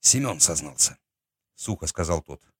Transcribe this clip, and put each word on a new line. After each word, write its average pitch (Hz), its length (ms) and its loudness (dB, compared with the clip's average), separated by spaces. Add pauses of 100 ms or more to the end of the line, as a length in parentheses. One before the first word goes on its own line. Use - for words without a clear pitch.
"Семен 120 400 2
сознался", 76 560 0 (580)
сухо - 320 -6
сказал 82 360 0
тот. 69 200 -16 (180)